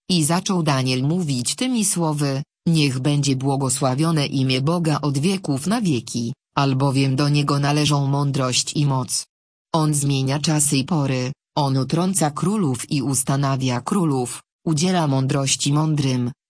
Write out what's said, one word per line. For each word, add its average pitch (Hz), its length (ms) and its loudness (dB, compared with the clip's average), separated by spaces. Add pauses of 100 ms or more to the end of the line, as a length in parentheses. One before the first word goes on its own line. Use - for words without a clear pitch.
I 175 140 2
zaczął 147 400 0
Daniel 131 400 0
mówić 143 520 -2
tymi 247 300 -2
słowy: 147 580 -2 (240)
„Niech 147 320 2
będzie 139 360 2
błogosławione 139 920 0
imię 131 360 0
Boga 160 400 0
od 139 160 0
wieków 160 500 -2
na 233 140 0
wieki, 120 520 -2 (220)
albowiem 135 600 2
do 147 140 0
Niego 143 300 2
należą 143 480 2
mądrość 139 640 0
i 147 120 0
moc. 131 400 -2 (480)
On 156 200 2
zmienia 139 460 0
czasy 147 380 2
i 135 60 0
pory, 135 480 -2 (240)
On 139 220 0
utrąca 165 540 0
królów 160 600 -2
i 147 100 0
ustanawia 135 800 0
królów, 139 600 -2 (240)
udziela 170 420 2
mądrości 135 640 0
mądrym, 135 580 0 (180)